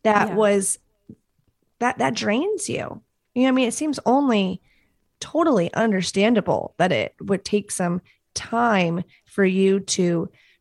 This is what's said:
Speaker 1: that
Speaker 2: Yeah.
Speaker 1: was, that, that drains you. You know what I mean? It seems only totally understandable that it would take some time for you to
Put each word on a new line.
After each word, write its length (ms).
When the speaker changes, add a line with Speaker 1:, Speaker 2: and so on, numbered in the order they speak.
Speaker 1:
that 240
Speaker 2:
Yeah. 80
Speaker 1:
was, 420
that, 180
that 160
drains 540
you. 80
You 80
know 20
what 40
I 40
mean? 160
It 60
seems 300
only 560
totally 540
understandable 1000
that 160
it 280
would 240
take 280
some 300
time 680
for 200
you 360
to 480